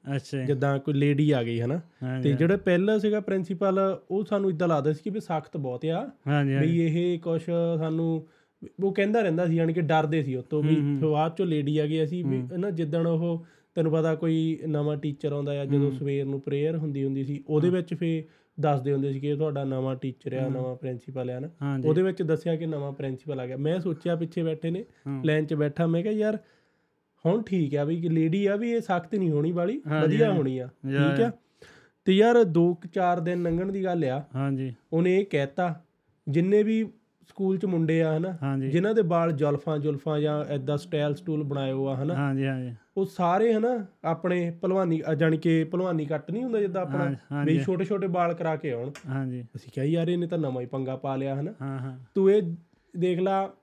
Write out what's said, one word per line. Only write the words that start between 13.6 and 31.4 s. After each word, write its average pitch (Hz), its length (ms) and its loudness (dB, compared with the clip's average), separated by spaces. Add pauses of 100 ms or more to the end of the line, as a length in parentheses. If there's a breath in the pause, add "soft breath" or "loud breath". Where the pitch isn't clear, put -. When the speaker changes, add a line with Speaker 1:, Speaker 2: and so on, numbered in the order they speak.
Speaker 2:
ਤੈਨੂੰ 160 180 2
ਪਤਾ 160 220 2
ਕੋਈ 160 440 0 (100)
ਨਵਾਂ 147 280 0
ਟੀਚਰ 147 360 -4
ਆਉਂਦਾ 143 280 -4
ਆ, 139 40 -4
ਜਦੋਂ 143 260 2
Speaker 1:
ਹੂੰ। - 20 -6
Speaker 2:
ਸਵੇਰ 139 340 -2
ਨੂੰ 139 140 -4
ਪ੍ਰੇਅਰ 147 360 -2
ਹੁੰਦੀ 143 280 -4
ਹੁੰਦੀ 135 200 -2
ਸੀ, 143 240 -6
ਉਹਦੇ 151 200 4
Speaker 1:
ਹਾਂ। 180 80 2
Speaker 2:
ਵਿੱਚ 175 180 -4
ਫਿਰ 165 280 -2 (380 soft breath)
ਦੱਸਦੇ 143 320 2
ਹੁੰਦੇ 139 200 0
ਸੀ 135 80 -4
ਕਿ 147 80 -4
ਇਹ 147 80 0
ਤੁਹਾਡਾ 143 280 -2
ਨਵਾਂ 131 320 -2
ਟੀਚਰ 131 360 -8
ਆ, 131 120 -2
Speaker 1:
ਹੂੰ। 131 80 -2
Speaker 2:
ਨਵਾਂ 127 240 -4
ਪ੍ਰਿੰਸੀਪਲ 127 540 -8
ਆ, 127 100 -8
ਨਾ। 151 80 -10 (140)
Speaker 1:
ਹਾਂਜੀ। 139 260 0
Speaker 2:
ਉਹਦੇ 160 140 4
ਵਿੱਚ 185 200 -2
ਦੱਸਿਆ 160 340 0
ਕਿ 165 100 -6
ਨਵਾਂ 143 260 -6
ਪ੍ਰਿੰਸੀਪਲ 135 480 -6
ਆ 123 60 -6
ਗਿਆ। 131 100 -8
ਮੈਂ 156 240 0
ਸੋਚਿਆ 170 360 -2
ਪਿੱਛੇ 165 260 -4
ਬੈਠੇ 160 280 -4
ਨੇ, 185 140 -6 (220 soft breath)
Speaker 1:
ਹੂੰ। 135 180 -4
Speaker 2:
ਲਾਈਨ 156 200 4
'ਚ 156 100 -2
ਬੈਠਾ, 147 320 0
ਮੈਂ 165 160 2
ਕਿਹਾ, 214 120 -2
"ਯਾਰ, 214 240 0 (880 soft breath)
ਹੁਣ 214 160 2
ਠੀਕ 160 340 0
ਆ 143 80 0
ਵੀ 165 120 0
ਲੇਡੀ 165 500 2
ਆ, 202 100 2
ਵੀ 233 140 -2
ਇਹ 233 100 0
ਸਖਤ 180 340 -2
ਨਹੀਂ 185 160 2
ਹੋਣੀ 147 220 0
ਵਾਲੀ, 190 340 -2
Speaker 1:
ਹਾਂਜੀ, 151 200 2
Speaker 2:
ਵਧੀਆ - 200 4
Speaker 1:
ਹਾਂਜੀ। 185 120 2
Speaker 2:
ਹੋਣੀ 131 200 0
ਆ।" 127 100 -8 (180)
Speaker 1:
ਯਾ, 143 240 2
Speaker 2:
ਠੀਕ - 100 0
ਆ। 226 40 6
Speaker 1:
ਯਾ। 233 80 0 (720 loud breath)